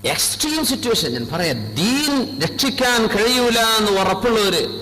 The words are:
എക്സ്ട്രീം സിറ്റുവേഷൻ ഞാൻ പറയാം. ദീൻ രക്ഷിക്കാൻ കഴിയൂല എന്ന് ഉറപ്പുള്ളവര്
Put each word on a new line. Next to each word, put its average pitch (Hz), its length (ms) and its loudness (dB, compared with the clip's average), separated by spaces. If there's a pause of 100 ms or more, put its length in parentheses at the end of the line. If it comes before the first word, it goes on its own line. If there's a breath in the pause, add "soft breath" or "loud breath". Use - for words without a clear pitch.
എക്സ്ട്രീം 302 600 -2
സിറ്റുവേഷൻ 226 460 0
ഞാൻ 120 200 -4
പറയാം. 120 440 -2
ദീൻ 254 640 0
രക്ഷിക്കാൻ 240 680 0
കഴിയൂല 233 520 2
എന്ന് 214 420 2
ഉറപ്പുള്ളവര് 190 680 2 (140)